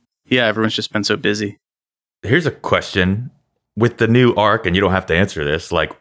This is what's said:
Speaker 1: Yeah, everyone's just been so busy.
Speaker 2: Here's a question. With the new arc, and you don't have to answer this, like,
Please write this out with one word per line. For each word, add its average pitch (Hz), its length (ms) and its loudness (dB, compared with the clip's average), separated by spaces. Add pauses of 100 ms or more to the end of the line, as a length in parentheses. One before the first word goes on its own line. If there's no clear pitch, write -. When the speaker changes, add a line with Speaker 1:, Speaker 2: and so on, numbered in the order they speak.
(260)
Speaker 1:
Yeah, 123 200 0
everyone's 110 280 0
just - 180 -8
been 104 120 -2
so 107 120 0
busy. 104 420 -4 (640)
Speaker 2:
Here's 156 240 0
a 127 40 -2
question. 98 800 -2 (460)
With 117 220 0
the 110 100 2
new 120 260 4
arc, 104 320 0
and 87 80 0
you 98 80 2
don't 92 80 4
have 92 160 0
to 82 80 0
answer 85 300 0
this, 78 260 -4
like, 82 300 -2